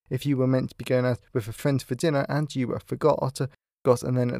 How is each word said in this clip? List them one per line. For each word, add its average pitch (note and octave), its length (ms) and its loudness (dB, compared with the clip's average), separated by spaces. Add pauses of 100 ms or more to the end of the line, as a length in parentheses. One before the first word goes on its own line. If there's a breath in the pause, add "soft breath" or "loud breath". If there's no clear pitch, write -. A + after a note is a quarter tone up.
(100)
if C3 160 -4
you C#3+ 100 2
were B2+ 100 2
meant C3 240 2
to - 60 -20
be B2 80 -12
going B2+ 220 2
out B2 140 0 (120)
with A2 160 -2
a A2+ 40 -8
friend C#3 280 0
for - 140 -8
dinner C#3+ 340 0
and D3 260 -2
you, B2 200 -2
uh, - 40 -4
forgot, - 600 0
uh, C#3 60 -2 (380 soft breath)
got, B2 180 4
and B2+ 140 -2
then B2 120 2 (120)